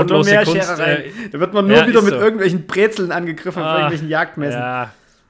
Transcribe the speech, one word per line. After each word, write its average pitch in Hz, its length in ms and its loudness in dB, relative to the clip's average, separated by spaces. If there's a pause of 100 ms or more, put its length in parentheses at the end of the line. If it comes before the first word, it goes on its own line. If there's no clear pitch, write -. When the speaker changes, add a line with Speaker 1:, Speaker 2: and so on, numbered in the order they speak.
Speaker 1:
brotlose 156 260 2
Speaker 2:
mehr 208 140 4
Speaker 1:
Kunst, 180 180 0
Speaker 2:
Scherereien. 165 420 -2
Speaker 1:
äh, 202 280 -14
Speaker 2:
Da 147 80 -8
wird 185 140 -2
man 202 120 2
nur 202 120 4
Speaker 1:
ja, 214 80 6
Speaker 2:
wieder 233 140 4
Speaker 1:
ist 208 40 6
Speaker 2:
mit 202 80 4
Speaker 1:
so. 131 80 -2
Speaker 2:
irgendwelchen 190 460 0
Brezeln 196 460 -2
angegriffen 170 500 -6
auf 160 60 -4
Speaker 1:
Ah, 160 80 0
Speaker 2:
irgendwelchen 156 340 -2
Jagdmessen. 147 500 -4
Speaker 1:
ja. 123 320 -6 (380)